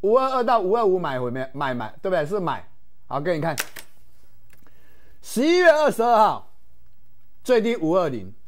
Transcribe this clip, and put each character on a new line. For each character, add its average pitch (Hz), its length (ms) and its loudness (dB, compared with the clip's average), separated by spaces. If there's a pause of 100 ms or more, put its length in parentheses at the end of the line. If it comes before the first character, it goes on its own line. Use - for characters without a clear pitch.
五 202 120 4
二 262 160 6
二 262 140 2
到 233 160 4
五 190 180 2
二 233 80 4
五 185 140 4
买 143 200 -2
回 123 120 -2
没？ 131 220 -4
买， 139 200 -2
买， 113 180 -4 (120)
对 190 80 0
不 185 40 2
对？ 156 80 2
是 190 160 -2
买。 135 300 -4 (380)
好， 135 120 -4
给 170 140 0
你 151 80 -2
看， 160 160 -2 (1700)
十 - 180 -4
一 330 160 4
月 349 140 8
二 302 180 6
十 226 140 0
二 240 160 6
号 165 320 2 (920)
最 247 160 4
低 233 160 0
五 160 220 2
二 170 120 2
零。 101 220 -6 (160)